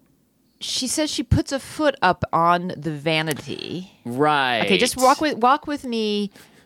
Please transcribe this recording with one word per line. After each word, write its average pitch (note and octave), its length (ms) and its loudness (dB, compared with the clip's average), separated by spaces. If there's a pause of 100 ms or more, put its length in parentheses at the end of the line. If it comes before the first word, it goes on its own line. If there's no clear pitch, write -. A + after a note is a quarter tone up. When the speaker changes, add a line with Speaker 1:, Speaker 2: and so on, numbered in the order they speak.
(600)
Speaker 1:
She - 260 -6
says D4+ 240 -2
she - 120 -6
puts - 300 2
a C4+ 80 -2
foot - 420 0
up F3+ 300 2
on F3 440 2
the D#3 160 -8
vanity. D#3 1000 -4 (120)
Speaker 2:
Right. B2+ 640 2
Speaker 1:
Okay, G2 100 2
just A#3+ 200 0
walk C4 240 4
with, D4+ 180 -2
walk B3+ 280 2
with D4 180 -6
me G#3+ 460 -2 (360)